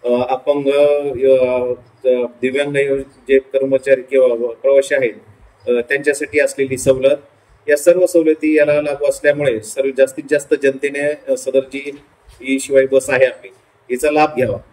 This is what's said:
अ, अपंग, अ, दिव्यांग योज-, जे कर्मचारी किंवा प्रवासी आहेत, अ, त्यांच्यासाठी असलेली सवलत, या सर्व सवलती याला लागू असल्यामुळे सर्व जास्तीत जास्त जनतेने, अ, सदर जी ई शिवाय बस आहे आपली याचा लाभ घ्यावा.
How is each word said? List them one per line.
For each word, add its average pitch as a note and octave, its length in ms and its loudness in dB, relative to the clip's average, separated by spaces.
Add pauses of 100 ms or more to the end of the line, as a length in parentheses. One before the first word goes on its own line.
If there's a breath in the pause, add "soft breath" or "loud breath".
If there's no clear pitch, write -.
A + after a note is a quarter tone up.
अ, B2 40 -4
अपंग, B2+ 580 -2 (580)
अ, B2+ 480 2 (680)
दिव्यांग C#3+ 340 -2
योज-, C#3 260 0
जे C3+ 360 0
कर्मचारी C3+ 640 0
किंवा B2 500 0 (100)
प्रवासी C#3 320 2
आहेत, B2+ 180 -2 (560)
अ, A#2+ 200 0
त्यांच्यासाठी D3 520 -2
असलेली C3+ 380 -2
सवलत, C3+ 380 2 (520)
या D3 80 2
सर्व F3 300 4
सवलती D#3 520 2
याला D3 240 2
लागू C#3+ 260 -4
असल्यामुळे D3 520 0
सर्व C3+ 280 -4 (100)
जास्तीत C3+ 320 0
जास्त D3 320 0
जनतेने, C#3+ 680 -4
अ, B2+ 60 0
सदर C3+ 220 0
जी C#3 380 -12 (440)
ई C3+ 160 -2
शिवाय C3+ 340 2
बस C3+ 180 2
आहे C3 140 4
आपली - 240 -4 (420)
याचा C3 200 -2
लाभ D3+ 260 2
घ्यावा. A2 220 -2 (140)